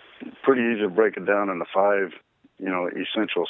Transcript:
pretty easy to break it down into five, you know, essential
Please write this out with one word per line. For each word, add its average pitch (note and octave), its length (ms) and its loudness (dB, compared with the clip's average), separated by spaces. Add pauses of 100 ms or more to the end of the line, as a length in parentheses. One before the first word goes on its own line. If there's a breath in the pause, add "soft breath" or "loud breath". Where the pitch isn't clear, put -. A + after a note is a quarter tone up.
(420)
pretty C3 180 4
easy A#2 220 0
to G2+ 80 0
break G2+ 260 2
it F#2+ 80 -8
down G2+ 240 2
into E2+ 240 -4
five, G2 400 2 (460)
you F#2+ 100 -6
know, F2+ 200 -2
essential F2+ 600 -4